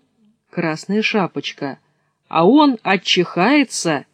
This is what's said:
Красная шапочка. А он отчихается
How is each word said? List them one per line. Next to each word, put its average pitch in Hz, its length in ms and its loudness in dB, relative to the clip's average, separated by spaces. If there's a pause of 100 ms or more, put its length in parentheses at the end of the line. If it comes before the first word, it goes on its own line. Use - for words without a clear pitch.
(500)
Красная 170 540 -4
шапочка. 156 760 -4 (480)
А 165 200 2
он 277 340 4
отчихается 185 1300 -2